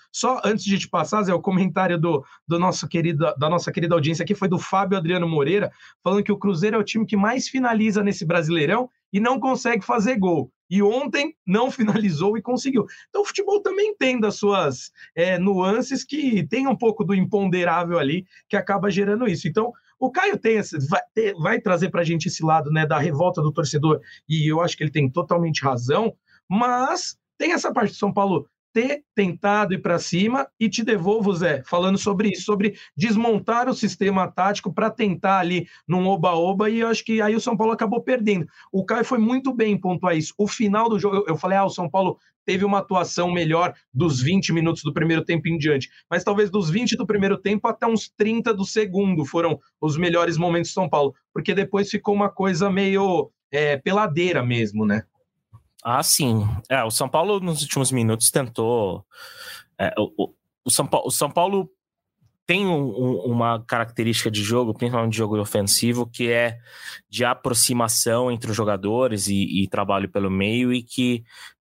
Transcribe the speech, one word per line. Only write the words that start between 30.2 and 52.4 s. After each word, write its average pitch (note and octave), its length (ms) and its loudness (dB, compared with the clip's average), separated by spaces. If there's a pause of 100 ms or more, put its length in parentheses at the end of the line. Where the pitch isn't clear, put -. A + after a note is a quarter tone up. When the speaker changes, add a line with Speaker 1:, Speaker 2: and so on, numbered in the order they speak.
Speaker 1:
e A3 100 2
te A3+ 140 -4
devolvo, G#3 500 2
Zé, D#3+ 320 0
falando F#3+ 320 2
sobre G3+ 320 0
isso, F3 140 -4
sobre G#3 340 0 (180)
desmontar A3+ 720 0
o B3+ 40 0
sistema F#3+ 540 0
tático G3 460 -2
pra G#3+ 160 0
tentar G3 500 0
ali F3 280 0 (200)
num F#3 200 0
oba-oba, F#3+ 640 2
e A3+ 100 0
eu A3+ 80 0
acho A3+ 160 -2
que A3 180 0
aí G#3 140 2
o A3+ 60 0
São A#3+ 160 -2
Paulo A3 160 2
acabou A#3 280 -2
perdendo. G#3 460 0 (240)
O F#3+ 140 -2
Caio A#3 200 0
foi B3+ 120 0
muito B3+ 360 2
bem A3 200 2
em F#3+ 60 2
pontuar F3+ 360 0
isso. D3+ 220 -2
O G#3 100 2
final G#3+ 420 2
do G#3+ 100 0
jogo, G3 180 0
eu, G3+ 100 2
eu D#3+ 100 0
falei, F#3 200 0
"Ah, G3 80 4
o F#3 40 0
São F3 200 -6
Paulo F#3+ 280 0 (280)
teve F#3 200 0
uma G3+ 140 2
atuação F3+ 520 -2
melhor E3+ 420 0 (200)
dos C3+ 280 0
vinte F3 300 2
minutos E3 320 0
do D3 100 -4
primeiro E3 300 0
tempo E3 240 -2
em E3 100 0
diante, D3 320 0 (200)
mas F3 140 -2
talvez G#3 260 2
dos F3+ 200 0
vinte A3 260 0
do A3 100 -4
primeiro G3 320 0
tempo G#3+ 300 -2
até A3+ 180 -2
uns A3+ 240 0
trinta A3 440 0
do G3 120 -4
segundo F#3+ 600 0
foram E3 340 0 (200)
os D3+ 180 0
melhores E3+ 400 2
momentos E3+ 320 0
de - 40 -12
São F3+ 160 -2
Paulo, C#3+ 240 2 (200)
porque - 200 -2
depois G3 360 0
ficou G#3 260 -2
uma G3+ 140 2
coisa F#3+ 400 0